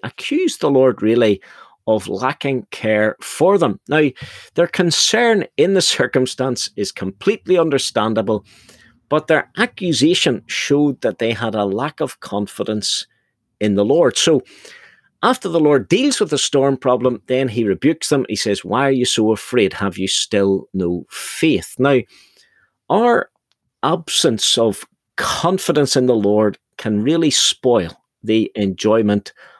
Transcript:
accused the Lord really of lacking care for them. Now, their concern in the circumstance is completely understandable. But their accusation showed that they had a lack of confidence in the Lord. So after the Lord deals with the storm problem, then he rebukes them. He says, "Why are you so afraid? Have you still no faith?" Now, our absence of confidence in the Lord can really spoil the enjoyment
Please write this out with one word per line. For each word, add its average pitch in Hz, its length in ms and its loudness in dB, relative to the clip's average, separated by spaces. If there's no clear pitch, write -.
accused - 580 -4
the 151 80 0
Lord 131 320 2
really 110 400 2
of 110 200 0
lacking 127 640 -4
care 110 500 -2
for 190 380 0
them. 139 300 0
Now, 151 220 2
their 170 140 2
concern 214 800 0
in 180 160 2
the 185 80 4
circumstance 127 920 -2
is 101 160 -4
completely 175 680 -2
understandable. 113 880 0
But 156 180 -2
their - 300 0
accusation 165 920 0
showed 143 540 0
that 113 160 -2
they 113 160 0
had 107 220 -4
a 104 100 0
lack 113 340 -6
of 147 200 -6
confidence 104 880 -6
in 107 160 0
the 101 100 2
Lord. 139 320 2
So 160 240 2
after 226 280 -2
the 165 100 0
Lord 147 300 2
deals 254 300 2
with 175 100 0
the 147 80 0
storm 135 400 0
problem, 123 500 0
then 131 220 0
he 113 160 -2
rebukes 127 440 0
them. 139 200 2
He 107 80 -4
says, 101 260 -2
"Why 131 240 0
are 135 40 2
you 123 140 2
so 110 260 2
afraid? 107 420 0
Have 98 240 -4
you 95 100 -2
still 98 680 0
no 90 360 -2
faith?" - 680 -4
Now, 135 220 2
our 233 400 0
absence 151 720 0
of 113 280 0
confidence 156 800 0
in 127 80 4
the 123 100 4
Lord 104 420 2
can 107 260 -2
really 160 280 2
spoil 113 600 0
the 110 320 0
enjoyment 104 800 0